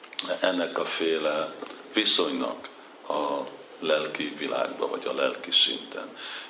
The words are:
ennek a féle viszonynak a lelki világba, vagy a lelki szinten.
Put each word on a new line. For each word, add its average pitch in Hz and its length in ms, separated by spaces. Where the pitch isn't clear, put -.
ennek 90 380
a - 60
féle 78 720
viszonynak 104 760
a 73 300
lelki 78 560
világba, 64 500
vagy - 180
a 67 80
lelki 67 360
szinten. - 640